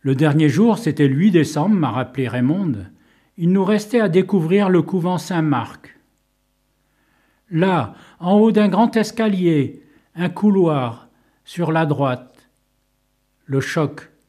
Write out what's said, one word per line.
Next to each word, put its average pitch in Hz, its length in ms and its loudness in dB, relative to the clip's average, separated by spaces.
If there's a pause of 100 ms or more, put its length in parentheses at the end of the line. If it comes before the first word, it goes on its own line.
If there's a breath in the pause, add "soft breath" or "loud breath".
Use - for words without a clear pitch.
Le 135 140 0
dernier 151 340 2
jour, 208 280 2
c'était 151 300 0
le 131 80 0
huit 190 160 2
décembre, 165 440 2
m'a 147 160 0
rappelé 127 360 -4
Raymonde, 123 640 -2 (460 soft breath)
il 175 140 0
nous 190 120 2
restait 208 360 -2
à 214 100 0
découvrir 185 600 0
le 175 120 4
couvent 180 360 -2
Saint-Marc. 151 800 -4 (1500)
Là, 165 460 -2 (240 loud breath)
en 175 140 0
haut 214 180 4
d'un 208 160 2
grand 196 280 0
escalier, 190 840 0 (340 loud breath)
un 170 140 -4
couloir, 165 760 0 (380)
sur 170 260 -6
la 160 140 0
droite. 131 640 -4 (960)
Le 135 140 -2
choc. 147 500 -6 (180)